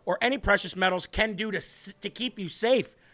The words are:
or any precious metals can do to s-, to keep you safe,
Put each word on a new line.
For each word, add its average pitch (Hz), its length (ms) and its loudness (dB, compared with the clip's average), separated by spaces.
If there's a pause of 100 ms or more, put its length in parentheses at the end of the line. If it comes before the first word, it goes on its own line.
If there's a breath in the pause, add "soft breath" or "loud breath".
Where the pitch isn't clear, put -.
or 175 160 0
any 247 160 2
precious 202 400 0
metals 185 300 2
can 214 260 0
do 214 180 -4
to 190 60 -2
s-, - 460 -4
to 202 80 -4
keep 240 280 -6
you 185 120 -6
safe, 233 460 2 (180 soft breath)